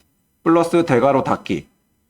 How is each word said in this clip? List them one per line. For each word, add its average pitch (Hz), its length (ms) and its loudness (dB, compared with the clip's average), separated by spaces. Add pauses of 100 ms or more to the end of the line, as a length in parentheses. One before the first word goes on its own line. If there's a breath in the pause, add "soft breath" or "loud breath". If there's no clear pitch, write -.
(420)
플러스 170 420 0
대괄호 165 400 0
닫기. 95 420 -6 (440)